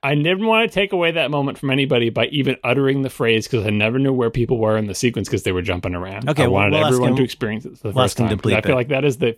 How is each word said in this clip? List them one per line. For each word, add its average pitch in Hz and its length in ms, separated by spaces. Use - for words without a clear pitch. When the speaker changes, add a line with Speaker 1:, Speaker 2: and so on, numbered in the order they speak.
Speaker 1:
I 139 100
never 175 320
want 220 240
to - 40
take 196 200
away 170 200
that 147 180
moment 139 260
from 135 140
anybody 131 400
by 120 160
even 135 360
uttering 135 380
the 131 80
phrase 113 380
'cause 110 180
I 107 60
never 107 260
knew 135 160
where 120 160
people 117 300
were 110 180
in 107 80
the 98 80
sequence 113 340
'cause 104 140
they 98 100
were 90 120
jumping 90 320
around. 98 340
Speaker 2:
Okay, 147 140
Speaker 1:
I - 20
Speaker 2:
well, - 100
Speaker 1:
wanted 101 180
Speaker 2:
we'll - 80
ask 156 80
Speaker 1:
everyone 123 220
Speaker 2:
him, 127 60
Speaker 1:
to 131 60
experience 110 420
it - 120
for - 100
the 98 80
Speaker 2:
we'll 127 100
Speaker 1:
first - 140
Speaker 2:
ask - 0
him 117 80
to 104 80
Speaker 1:
time 92 40
'cause 107 140
I 110 80
Speaker 2:
bleep - 40
Speaker 1:
feel - 80
Speaker 2:
it. - 20
Speaker 1:
like 127 140
that 135 160
is 131 120
the 117 200